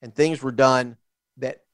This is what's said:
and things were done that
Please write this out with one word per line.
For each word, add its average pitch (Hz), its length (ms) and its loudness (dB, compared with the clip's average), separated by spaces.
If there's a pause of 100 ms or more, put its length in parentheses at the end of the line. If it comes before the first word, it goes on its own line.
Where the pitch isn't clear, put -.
and 117 140 -20
things 151 280 0
were 131 80 -6
done 127 460 2 (400)
that 127 240 -10 (140)